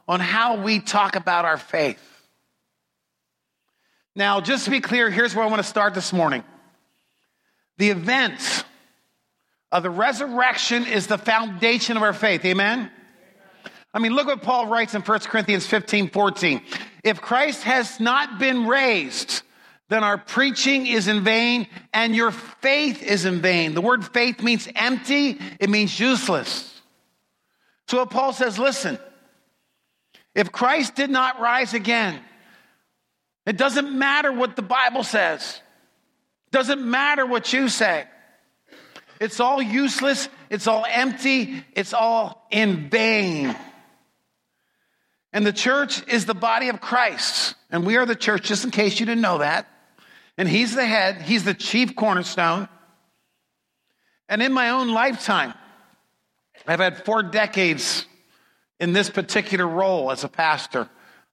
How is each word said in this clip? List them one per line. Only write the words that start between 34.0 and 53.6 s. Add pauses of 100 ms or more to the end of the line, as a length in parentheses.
what
the
Bible
says. (920)
Doesn't
matter
what
you
say. (1120)
It's
all
useless. (200)
It's
all
empty.
It's
all
in
vain. (1800)
And
the
church
is
the
body
of
Christ. (120)
And
we
are
the
church,
just
in
case
you
didn't
know
that. (720)
And
he's
the
head.
He's
the
chief
cornerstone. (1600)